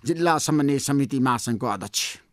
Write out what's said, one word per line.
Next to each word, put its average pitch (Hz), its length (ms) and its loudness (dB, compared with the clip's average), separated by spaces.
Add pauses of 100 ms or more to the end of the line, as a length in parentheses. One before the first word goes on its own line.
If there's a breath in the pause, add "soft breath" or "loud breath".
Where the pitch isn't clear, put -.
जिल्ला 165 320 2
समन्वय 143 420 2
समिति 139 400 0
महासङ्घको 120 480 0
अध्यक्ष। 101 540 -6 (120)